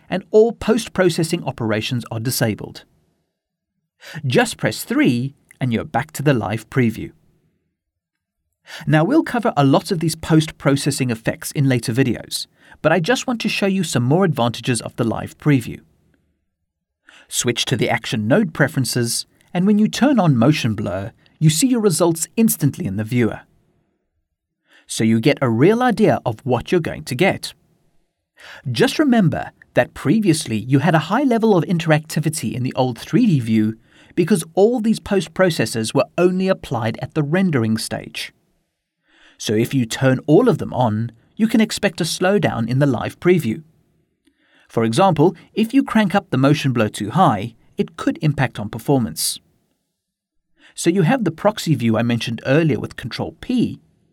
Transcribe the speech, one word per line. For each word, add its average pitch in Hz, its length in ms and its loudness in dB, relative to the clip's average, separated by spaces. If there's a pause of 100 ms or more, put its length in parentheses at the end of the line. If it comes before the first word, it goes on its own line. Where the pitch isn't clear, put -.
(100)
and 185 200 -6
all 220 220 6
post-processing 185 920 -2
operations 113 640 -4
are 113 100 -6
disabled. 110 640 -4 (1400)
Just 226 340 0
press - 260 -6
three 135 500 0 (260)
and 123 120 -2
you're 101 100 0
back 117 300 -6
to - 100 -8
the 147 100 2
live 107 380 -4
preview. 104 400 -2 (1800)
Now 151 160 4
we'll 269 220 2
cover 233 320 -2
a 143 80 4
lot 143 260 2
of 190 80 -2
these 160 160 -2
post-processing 143 960 0
effects - 420 -6
in 135 160 0
later 123 240 0
videos, - 540 -2 (340)
but 151 120 2
I 180 80 2
just 240 260 -2
want 240 140 -4
to - 80 -4
show 202 180 -2
you 190 160 0
some 135 220 -2
more 156 200 2
advantages 120 560 -2
of - 160 -12
the 123 80 -2
live 104 340 -6
preview. 135 420 0 (1500)
Switch - 360 -2
to - 120 -2
the 113 140 0
Action - 380 -2
node 165 260 2
preferences, 123 720 -2 (260)
and 180 140 0
when 208 120 4
you 214 100 4
turn 254 320 2
on 160 160 4
motion 123 380 2
blur, 98 380 -6 (280)
you 156 100 6
see 202 160 2
your 247 140 0
results 170 560 0
instantly - 500 0
in 98 120 -6
the 110 60 -4
viewer. 117 360 0 (1500)
So - 160 -6
you 113 160 4
get 131 240 2
a 127 80 2
real 175 320 4
idea 208 420 2
of 113 200 -4
what 123 260 -2
you're 180 100 2
going 156 240 -6
to - 120 -8
get. 170 360 -2 (1200)
Just 143 280 0
remember 220 520 2 (240)
that 123 200 0
previously 156 640 0
you 127 240 0
had 170 140 2
a 156 160 0
high 247 140 0
level 226 320 2
of 156 80 2
interactivity 156 880 -2
in 123 80 -6
the 131 120 -4
old 127 240 -2
three 233 280 2
D 156 140 4
view 110 360 0 (420)
because 175 240 2 (120)
all 233 260 4
these 214 180 0
post 190 340 -2
processors 120 640 0
were 135 120 2 (120)
only 185 300 2
applied 117 520 -4
at - 140 -10
the 160 80 0
rendering 143 560 0
stage. - 540 -10 (1080)
So - 160 -4
if 117 180 0
you 127 140 0
turn 131 400 0
all 170 220 4
of 165 100 2
them 110 160 -8
on, 113 380 -2 (240)
you 214 100 0
can 220 140 2
expect 208 400 -2
a 180 40 -2
slowdown 165 640 0
in 127 120 0
the 147 60 2
live - 340 -4
preview. 175 420 2 (1080)
For - 140 -2
example, 165 540 4 (180)
if 220 180 -2
you 269 120 2
crank 214 320 0
up 196 140 -4
the 127 60 -2
motion 135 360 2
blur 113 160 2
too 104 220 -6
high, 117 440 2 (220)
it - 200 -4
could - 240 -4
impact 139 380 -2
on 104 100 -8
performance. 113 680 -2 (1400)
So - 160 -2
you 185 120 2
have 233 200 2
the - 80 -2
proxy 202 460 -2
view 113 200 2
I 110 60 0
mentioned 117 420 -4
earlier 139 360 2
with 113 160 -10
Control - 440 -10
P, 233 380 -2 (340)